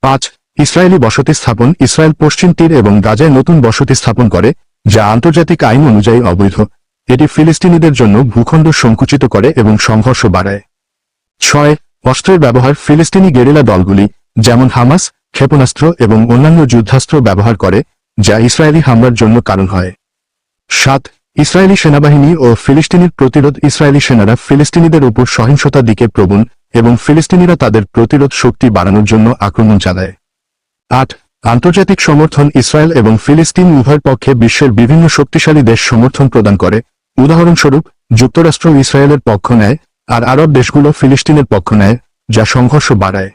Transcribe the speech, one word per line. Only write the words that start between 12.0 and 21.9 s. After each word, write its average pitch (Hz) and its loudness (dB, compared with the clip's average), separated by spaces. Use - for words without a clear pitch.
অস্ত্রের 185 0
ব্যবহার। 127 0
ফিলিস্তিনি 165 0
গেরিলা 139 2
দলগুলি, 98 0
যেমন 123 2
হামাস, 131 0
ক্ষেপণাস্ত্র 135 0
এবং 110 0
অন্যান্য 156 2
যুদ্ধাস্ত্র 120 -2
ব্যবহার 104 0
করে, 95 -2
যা 104 0
ইসরায়েলি 156 0
হামলার 123 0
জন্য 113 2
কারণ 95 -2
হয়। 92 -4
সাত, 135 -2
ইসরায়েলি 185 2
সেনাবাহিনী 147 2